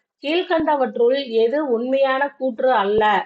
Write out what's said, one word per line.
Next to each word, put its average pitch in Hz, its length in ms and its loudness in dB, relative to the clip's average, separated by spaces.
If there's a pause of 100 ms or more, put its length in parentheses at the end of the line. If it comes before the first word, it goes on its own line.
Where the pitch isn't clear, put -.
(240)
கீழ்கண்டவற்றுள் 277 1120 0
எது 240 380 0
உண்மையான 262 580 0
கூற்று 262 420 -2
அல்ல? 214 320 2 (220)